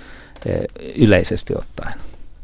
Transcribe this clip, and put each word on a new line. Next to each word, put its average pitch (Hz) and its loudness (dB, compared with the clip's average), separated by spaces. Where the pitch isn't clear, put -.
e, - -2
yleisesti - 4
ottaen. - -6